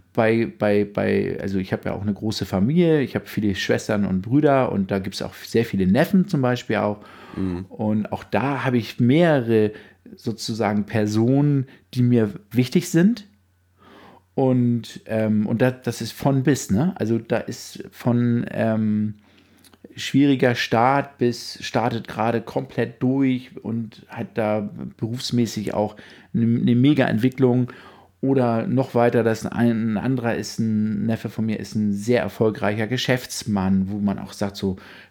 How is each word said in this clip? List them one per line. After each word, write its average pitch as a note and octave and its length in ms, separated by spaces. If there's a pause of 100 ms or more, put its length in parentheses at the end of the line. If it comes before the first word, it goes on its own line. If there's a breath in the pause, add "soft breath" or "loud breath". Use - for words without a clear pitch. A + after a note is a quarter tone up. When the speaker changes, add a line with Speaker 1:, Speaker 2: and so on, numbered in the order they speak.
(120)
Speaker 1:
bei, A2+ 340 (120)
bei, G#2 260
bei, G2+ 560
also G2 160
ich F#2 160
habe - 140
ja - 80
auch F#2+ 80
eine G#2 100
große G#2 320
Familie, D3+ 560
ich B2 140
habe G2+ 120
viele G#2 280
Schwestern G#2+ 500
und F#2 160
Brüder C3+ 500
und G2 200
da G2+ 80
gibt's G2 240
auch - 100
sehr - 320
viele F#2+ 220
Neffen E3 420
zum C#3+ 140
Beispiel B2 340
auch. G#2 220 (360 loud breath)
Speaker 2:
Mhm. F#2 360
Speaker 1:
Und G#2+ 420
auch F#2+ 100
da C3 420
habe B2+ 120
ich A2+ 240
mehrere A#2+ 720 (420 loud breath)
sozusagen G#2+ 720
Personen, B2 840 (280 loud breath)
die B2 80
mir A#2 320 (160)
wichtig B2 400
sind. G3 340 (1120 loud breath)
Und, B2 720
ähm, G#2+ 400
und A#2 140
da, B2+ 100
das B2 300
ist A#2 120
von C#3 300
bis, C3 280
ne? D3 260
Also A2+ 220
da A2+ 200
ist - 520
von, A#2+ 600
ähm, A2 640 (800 soft breath)
schwieriger C3+ 600
Start C3 640
bis - 440
startet A2+ 460
gerade A2+ 320
komplett B2+ 600
durch C3 480 (120)
und A2+ 460
hat A2+ 300
da G#2+ 320 (260)
berufsmäßig A#2 800
auch G#2 220 (380 loud breath)
eine, A2+ 100 (160)
eine B2 140
Mega-Entwicklung. B2+ 960 (520 loud breath)
Oder A#2+ 460
noch B2+ 260
weiter, A#2+ 300
dass A2+ 200
ein, A2+ 500
ein G2+ 40
anderer A#2 380
ist, - 240
ein G#2+ 460
Neffe A2+ 220
von A2 160
mir A2 140
ist - 160
ein G#2+ 180
sehr G2+ 300
erfolgreicher G#2 640
Geschäftsmann, G2 1040
wo G#2 80
man G2+ 220
auch G2 120
sagt: G2+ 240
So F#2+ 200 (340 loud breath)